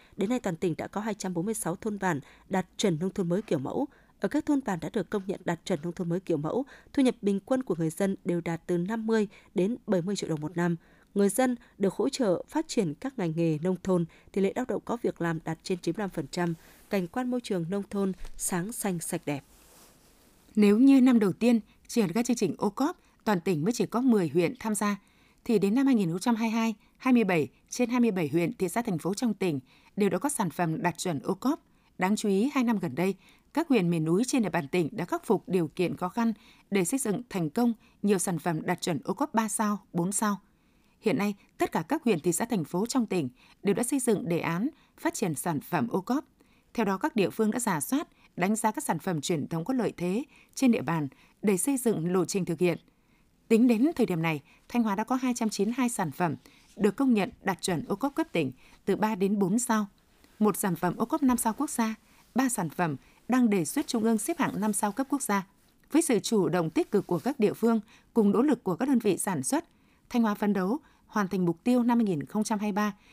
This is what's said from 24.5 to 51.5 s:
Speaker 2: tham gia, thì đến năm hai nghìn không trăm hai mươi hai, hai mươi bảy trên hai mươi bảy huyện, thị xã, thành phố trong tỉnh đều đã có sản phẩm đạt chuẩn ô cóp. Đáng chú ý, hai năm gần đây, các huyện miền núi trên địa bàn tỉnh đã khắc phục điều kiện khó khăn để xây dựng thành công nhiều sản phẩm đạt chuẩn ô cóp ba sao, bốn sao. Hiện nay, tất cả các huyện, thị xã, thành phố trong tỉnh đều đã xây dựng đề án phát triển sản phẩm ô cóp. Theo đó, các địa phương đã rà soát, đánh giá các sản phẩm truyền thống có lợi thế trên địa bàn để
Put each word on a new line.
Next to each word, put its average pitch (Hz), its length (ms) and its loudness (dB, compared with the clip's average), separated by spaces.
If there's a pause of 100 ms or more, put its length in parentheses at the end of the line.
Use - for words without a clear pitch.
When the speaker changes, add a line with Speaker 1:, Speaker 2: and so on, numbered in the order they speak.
Speaker 2:
tham 220 160 -4
gia, 208 200 0 (480)
thì 294 160 2
đến 202 160 2
năm 269 100 2
hai 269 100 6
nghìn 190 160 2
không 180 80 -4
trăm 240 160 2
hai 226 140 -2
mươi 226 100 -2
hai, 226 160 -2 (220)
hai 254 160 2
mươi 240 100 6
bảy 170 260 2 (200)
trên 247 200 -2
hai 247 100 0
mươi 233 120 4
bảy 180 160 0
huyện, 165 260 0
thị 185 160 -2
xã, - 120 -4
thành - 160 -2
phố 170 160 -2
trong 220 200 -2
tỉnh 170 260 -2 (360)
đều 202 140 2
đã 180 80 -2
có 277 120 -2
sản 190 200 -2
phẩm 160 320 -2
đạt 170 160 -2
chuẩn 160 220 -4
ô - 140 -4
cóp. 262 260 -2 (380)
Đáng 190 180 0
chú 208 140 -2
ý, 202 240 2
hai 262 100 0
năm 233 160 0
gần 160 160 -6
đây, 185 200 0 (380)
các 330 160 -2
huyện 190 200 4
miền 165 160 2
núi 175 220 2
trên 254 160 0
địa 160 60 0
bàn 160 180 -4
tỉnh 175 240 0
đã 165 140 -6
khắc 339 200 -6
phục 190 220 2
điều 175 200 2
kiện 165 300 -2
khó 180 120 -4
khăn 226 240 0 (380)
để 196 140 2
xây 269 140 -2
dựng 208 300 -2
thành 170 200 -2
công 240 240 0 (280)
nhiều 202 160 2
sản 175 220 -2
phẩm 160 260 -4
đạt 175 160 -2
chuẩn 165 220 -2
ô - 100 -4
cóp - 200 -4
ba 220 140 0
sao, 208 320 -2 (140)
bốn 180 180 -2
sao. 202 300 -2 (600)
Hiện - 160 2
nay, 202 180 -2 (220)
tất 359 140 -2
cả 170 160 -2
các 302 160 -2
huyện, 196 160 2
thị 170 140 0
xã, - 120 -2
thành 202 180 -2
phố 180 220 -2
trong 247 200 0
tỉnh 165 240 -2 (340)
đều 202 120 2
đã 240 80 -2
xây 269 160 0
dựng - 300 0
đề 170 100 0
án 175 300 -2 (280)
phát - 160 -4
triển 165 220 -2
sản 147 240 -4
phẩm 135 280 -2
ô 120 140 -2
cóp. 277 240 -4 (480)
Theo 226 120 0
đó, 196 120 0
các 302 180 -4
địa 190 140 2
phương 214 220 0
đã 247 80 -2
rà 175 220 0
soát, - 260 -4 (280)
đánh 190 200 0
giá 214 160 0
các 294 120 -8
sản 175 160 -2
phẩm 170 220 -2
truyền 151 260 -2
thống 165 180 -4
có 262 80 -4
lợi 233 240 0
thế 185 260 -2 (320)
trên 262 160 4
địa - 100 2
bàn 151 260 -2 (340)
để 202 160 2